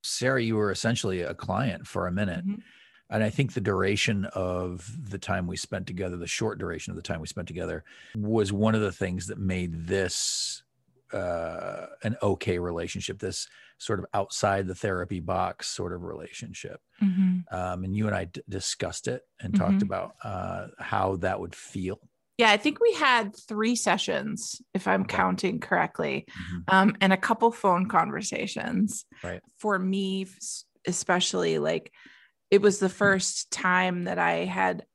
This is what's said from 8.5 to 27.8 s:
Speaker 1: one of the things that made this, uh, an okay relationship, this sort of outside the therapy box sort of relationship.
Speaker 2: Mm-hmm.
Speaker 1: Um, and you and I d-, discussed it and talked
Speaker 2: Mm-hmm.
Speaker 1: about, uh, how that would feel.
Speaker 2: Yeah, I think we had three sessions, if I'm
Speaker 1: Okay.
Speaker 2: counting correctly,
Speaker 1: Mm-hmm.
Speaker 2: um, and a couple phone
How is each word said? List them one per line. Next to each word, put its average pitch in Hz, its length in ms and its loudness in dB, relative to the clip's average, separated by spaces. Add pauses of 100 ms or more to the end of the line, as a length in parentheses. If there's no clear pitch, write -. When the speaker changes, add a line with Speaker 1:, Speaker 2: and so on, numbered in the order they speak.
Speaker 1:
one 107 220 4
of 110 60 4
the 101 100 2
things 90 360 -4
that 98 120 -8
made 90 480 -2
this, - 760 -2 (500)
uh, 90 760 -4 (160)
an 117 200 0
okay 95 360 2
relationship, 87 600 -4
this 95 280 -6 (300)
sort 104 220 -2
of - 160 -6
outside 98 520 0
the 90 80 -4
therapy 90 460 -2
box 92 480 -2
sort 92 240 -6
of 87 120 -8
relationship. - 760 -12 (220)
Speaker 2:
Mm-hmm. 185 520 4
Speaker 1:
Um, 90 300 -4
and 95 100 -2
you 107 120 2
and 101 100 2
I 90 80 -2
d-, 87 240 -12
discussed - 600 -4
it 123 140 -4 (180)
and - 140 -4
talked 196 200 6
Speaker 2:
Mm-hmm. 196 120 4
Speaker 1:
about, 92 260 -4 (120)
uh, 92 440 -6 (100)
how 98 380 0
that 95 220 0
would 92 160 -8
feel. 92 460 -8 (380)
Speaker 2:
Yeah, 226 120 8
I 208 60 8
think 294 240 0
we 453 140 6
had 247 420 2
three 226 400 0
sessions, - 840 -2 (100)
if 190 160 -2
I'm 190 140 4
Speaker 1:
Okay. - 140 -2
Speaker 2:
counting 185 440 2
correctly, 160 680 0
Speaker 1:
Mm-hmm. 175 280 -8 (100)
Speaker 2:
um, 190 340 6
and 190 100 8
a 190 60 6
couple 233 340 4
phone 185 380 4